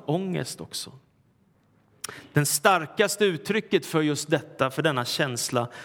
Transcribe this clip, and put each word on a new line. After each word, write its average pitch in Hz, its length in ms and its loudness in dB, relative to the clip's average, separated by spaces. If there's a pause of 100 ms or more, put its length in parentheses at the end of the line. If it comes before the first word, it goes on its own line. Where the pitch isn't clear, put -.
ångest 170 540 -4
också. - 320 -12 (1400)
Den 147 140 4
starkaste 196 800 2
uttrycket 196 600 0
för 160 160 2
just 151 280 0
detta, 131 400 0
för - 120 -4
denna 139 220 0
känsla, 120 640 -2 (160)